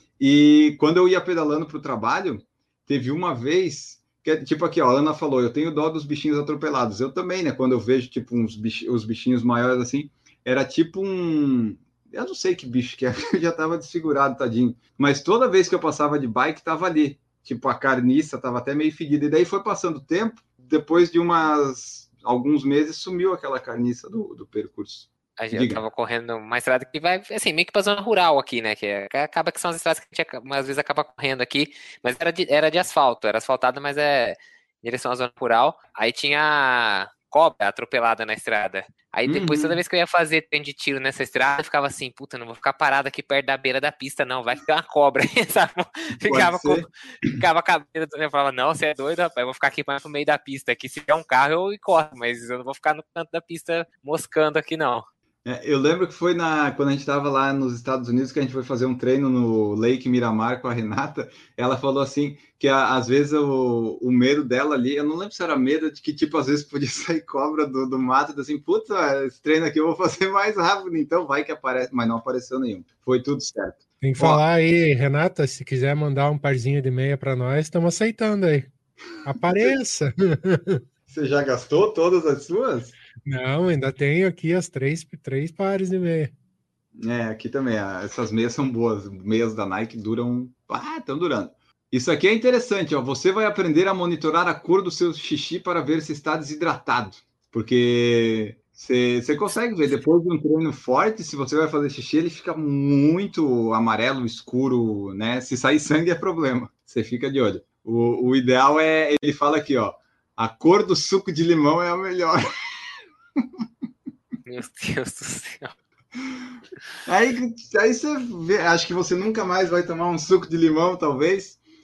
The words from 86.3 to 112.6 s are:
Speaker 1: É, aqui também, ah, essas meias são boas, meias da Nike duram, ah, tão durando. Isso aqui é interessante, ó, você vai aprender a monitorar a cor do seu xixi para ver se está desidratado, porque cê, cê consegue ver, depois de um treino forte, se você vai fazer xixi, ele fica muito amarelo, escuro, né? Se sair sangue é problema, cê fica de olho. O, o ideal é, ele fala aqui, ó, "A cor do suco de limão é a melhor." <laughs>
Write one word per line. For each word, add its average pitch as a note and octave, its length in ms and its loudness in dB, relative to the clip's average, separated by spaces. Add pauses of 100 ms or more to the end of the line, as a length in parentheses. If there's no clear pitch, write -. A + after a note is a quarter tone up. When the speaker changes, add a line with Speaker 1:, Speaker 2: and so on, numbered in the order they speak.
Speaker 1:
É, A#2+ 180 -2
aqui A2 240 -8
também, B2+ 280 -2
ah, G2 260 -6
essas G#2+ 280 -6
meias A2+ 220 0
são C3+ 160 -2
boas, A2+ 400 -2
meias G#2+ 460 -2
da G#2+ 100 -4
Nike G#2+ 320 -6
duram, A#2+ 520 -4 (200)
ah, D#4 360 -8
tão C#3 120 -6
durando. C#3 340 -2 (400)
Isso C3 200 0
aqui E3+ 160 2
é G#3+ 60 4
interessante, A3+ 640 0
ó, C3+ 60 0
você C3+ 300 0
vai G#3+ 140 0
aprender F#3+ 420 2
a F#3+ 60 2
monitorar E3+ 540 0
a E3 80 0
cor F3+ 260 2
do F#3 100 -6
seu F3 220 0
xixi - 460 -6
para E3+ 220 -2
ver D3+ 200 0
se D#3 120 -8
está D#3 220 -4
desidratado, C#3 800 -4 (360)
porque A#2 1080 2 (140)
cê, B2 520 0
cê D3 120 -2
consegue G#3+ 400 -4
ver, D3 140 2
depois D3+ 340 2
de F3+ 100 -2
um D3+ 80 0
treino D#3 320 0
forte, F3+ 500 0
se - 120 -12
você C#3 200 -4
vai D#3 120 2
fazer D3 240 -2
xixi, C3+ 260 -4
ele E3+ 140 0
fica E3 240 -8
muito C#3+ 1200 2
amarelo, A#2 520 2
escuro, A2+ 880 -2
né? A2+ 280 -4
Se B2+ 140 -6
sair C#3+ 240 2
sangue D#3+ 320 0
é E3 40 0
problema, D#3 560 -2 (140)
cê - 180 -4
fica B2 280 -4
de C3+ 80 0
olho. G2+ 220 0 (220)
O, A#2 460 0
o C3 60 4
ideal C3 440 4
é, D#3 420 2
ele D3 120 0
fala D3 240 2
aqui, D3 200 -2
ó, G#2 160 -2 (420)
"A A2+ 140 -2
cor G3 360 4
do F#3 100 2
suco F#3+ 360 0
de D#3 120 -2
limão E3 380 4
é F3 80 0
a F3 80 -2
melhor." F3+ 400 0
<laughs> - 340 -4 (1700)